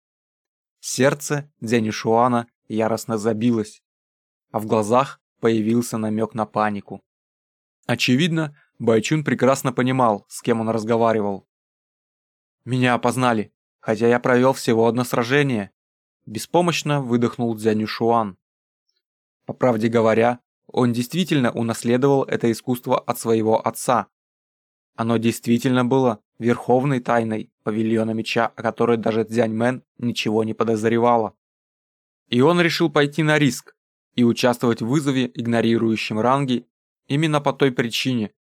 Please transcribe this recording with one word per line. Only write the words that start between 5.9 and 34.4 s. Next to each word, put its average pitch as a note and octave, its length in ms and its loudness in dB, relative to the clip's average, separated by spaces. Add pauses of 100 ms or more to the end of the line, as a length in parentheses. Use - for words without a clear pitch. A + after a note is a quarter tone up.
намёк A2 360 -4
на A2 120 -4
панику. G#2 560 -4 (840)
Очевидно, D3+ 720 0 (220)
Байчун A#2 440 0
прекрасно C3 480 2
понимал, B2 560 0
с - 140 -16
кем A2+ 200 -2
он A2 80 -2
разговаривал. A2 800 0 (1160)
«Меня B2+ 300 2
опознали, A#2 580 0 (260)
хотя A2+ 280 0
я A#2+ 120 4
провёл B2+ 340 4
всего A2+ 340 2
одно A#2+ 160 0
сражение», B2 680 0 (540)
беспомощно D3 760 -2
выдохнул A#2+ 540 -2
Дзянь G#2+ 300 0
Шуан. A2+ 520 -2 (1080)
По A#2 80 -8
правде A#2 340 0
говоря, A2+ 520 2 (260)
он B2 260 0
действительно C3+ 600 -2
унаследовал B2 720 0
это - 280 -2
искусство B2 480 -2
от - 200 -6
своего A2 460 0
отца. A2+ 420 -2 (880)
Оно A#2 220 -2
действительно A#2 680 0
было B2 340 2 (200)
верховной A#2+ 600 0
тайной A2+ 520 -2 (120)
павильона A2 480 0
меча, A2+ 360 -2
о - 160 -14
которой A#2 340 0
даже A2 260 -2
Цзянь A2+ 300 -2
Мэн A#2+ 300 -2 (160)
ничего A2 440 -2
не A2 120 -6
подозревала. A2+ 800 0 (920)
И A#2+ 120 2
он E3+ 180 4
решил E3 300 0
пойти D3 320 0
на D3+ 160 2
риск C3+ 380 -2 (400)
и B2 80 2
участвовать A#2+ 580 2